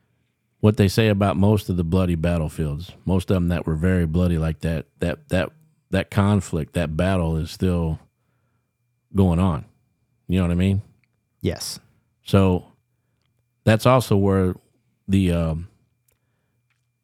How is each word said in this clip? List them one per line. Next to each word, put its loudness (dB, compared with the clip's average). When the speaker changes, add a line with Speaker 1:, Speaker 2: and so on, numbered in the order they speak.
Speaker 1:
what 4
they 4
say 2
about 2
most 2
of 0
the 0
bloody 0
battlefields. -4
Most -2
of 2
them 0
that -2
were -2
very 0
bloody 0
like -4
that, -4
that, -6
that, -2
that -4
conflict, -2
that -4
battle -2
is -6
still -2
going 4
on. 0
You 0
know 2
what 0
I 0
mean? 0
Speaker 2:
Yes. -6
Speaker 1:
So 2
that's 2
also 2
where 2
the, 2
um, -2